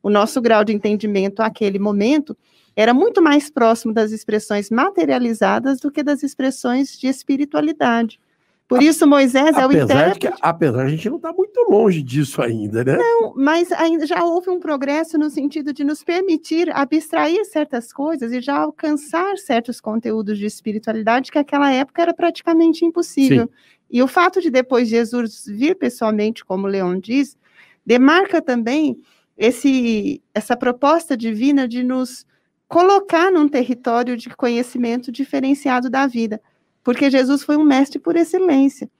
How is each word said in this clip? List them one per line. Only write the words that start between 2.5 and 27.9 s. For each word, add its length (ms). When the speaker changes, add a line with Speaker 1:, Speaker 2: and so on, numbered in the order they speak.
Speaker 1:
era 180
muito 280
mais 280
próximo 440
das 180
expressões 580
materializadas 1080
do 120
que 120
das 200
expressões 760
de 80
espiritualidade. 1120
Por 140
isso, 240
Moisés 500
é 60
o 40
Speaker 2:
Apesar 200
de 60
que, 60
Speaker 1:
intérprete. 160
Speaker 2:
apesar 380
de 60
a 40
gente 200
não 100
tá 120
muito 380
longe 320
disso 400
ainda, 420
né? 140
Speaker 1:
Não, 380
mas 360
ainda 360
já 160
houve 260
um 100
progresso 600
no 100
sentido 420
de 120
nos 200
permitir 720
abstrair 680
certas 480
coisas 380
e 100
já 160
alcançar 800
certos 420
conteúdos 600
de 80
espiritualidade 840
que 60
naquela 340
época 300
era 120
praticamente 680
impossível. 640
Speaker 2:
Sim. 80
Speaker 1:
E 100
o 60
fato 340
de 80
depois 400
Jesus 580
vir 280
pessoalmente, 680
como 220
o 40
Leon 300
diz, 380
demarca 560